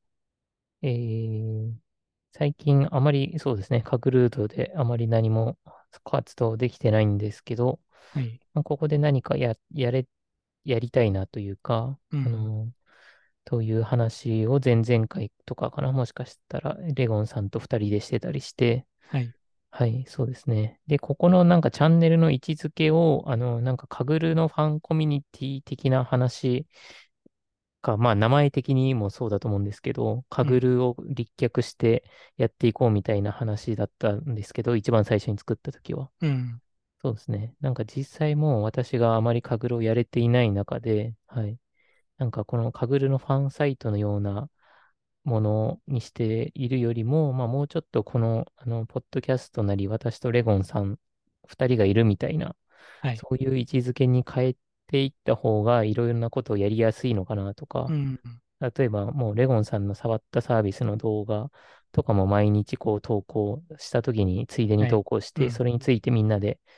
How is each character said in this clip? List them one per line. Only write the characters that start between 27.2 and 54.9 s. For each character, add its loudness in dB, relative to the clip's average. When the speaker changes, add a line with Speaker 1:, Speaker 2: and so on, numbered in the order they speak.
Speaker 1:
か、 0
ま 4
あ、 4
名 4
前 4
的 -2
に 2
も -2
そ -6
う -2
だ 0
と -6
思 0
う 0
ん -2
で -4
す -14
け -6
ど、 -4
カ 0
グ 4
ル 2
を 0
立 -8
脚 0
し -10
て 2
や 0
っ 0
て 0
い 2
こ 2
う 4
み 2
た -2
い -2
な -4
話 -6
だ -2
っ -2
た -2
ん -6
で -8
す -18
け -4
ど、 0
Speaker 2:
う 0
ん。 0
Speaker 1:
一 -2
番 4
最 2
初 -6
に -4
作 -6
っ -12
た -12
時 -10
は。 -10
Speaker 2:
う -2
ん。 -4
Speaker 1:
そ -4
う -4
で -12
す -14
ね。 -6
な -2
ん -2
か -6
実 -10
際 0
も 2
う 0
私 -2
が 4
あ 2
ま 2
り -2
カ -4
グ -4
ル -2
を -2
や 2
れ 2
て -2
い 2
な 4
い 2
中 -4
で、 -2
は -6
い。 -8
な -2
ん -4
か -6
こ -4
の -2
カ -4
グ 2
ル 0
の 2
フ -6
ァ 2
ン -2
サ -2
イ 0
ト -4
の 0
よ 0
う -2
な -4
も 0
の 0
に -2
し -10
て -2
い -4
る -2
よ 0
り -4
も、 0
ま -2
あ、 -2
も -2
う -6
ち -6
ょ -4
っ -8
と 0
こ -2
の、 0
あ -14
の、 -4
ポ -8
ッ -14
ド -4
キ -2
ャ 0
ス -10
ト -4
な 0
り、 -2
私 -6
と -4
レ 2
ゴ 2
ン 2
さ -6
ん、 -4
二 -2
人 2
が 6
い 4
る 6
み 4
た -4
い -4
な、 -6
Speaker 2:
は -2
い。 -6
Speaker 1:
そ -14
う -2
い -2
う 0
位 -2
置 -2
づ -2
け 2
に 4
変 0
え -2
て 0